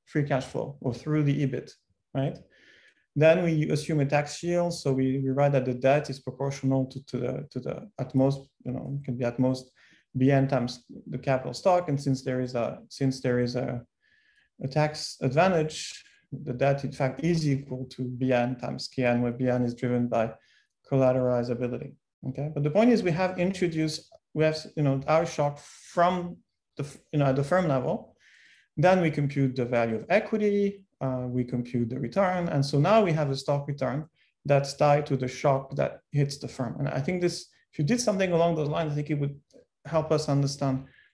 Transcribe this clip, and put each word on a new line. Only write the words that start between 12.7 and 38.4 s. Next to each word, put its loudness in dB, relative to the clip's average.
since -2
there 0
is 0
a, -4
a -4
tax -2
advantage, 0
the -8
debt 2
in -4
fact -4
is 2
equal -2
to -8
B 0
N 2
times -8
K 0
N, 2
where 0
B -2
N 2
is -2
driven 0
by 0
collateralizability. 0
Okay, -6
but -2
the 2
point 6
is 4
we 2
have 0
introduced, -2
we 0
have, 2
you 0
know, 2
our 4
shock -2
from -2
the, -6
you 2
know, 4
at 4
the 2
firm 2
level. -2
Then 6
we 2
compute 0
the 0
value 2
of -6
equity, 0
uh, -4
we -2
compute -2
the -6
return, 0
and 0
so 0
now 6
we 2
have 0
a -2
stock -4
return -4
that's 2
tied 4
to 0
the -2
shock -2
that -4
hits 0
the -12
firm. -6
And -2
I -2
think -2
this, -2
if -20
you 2
did 2
something 0
along 4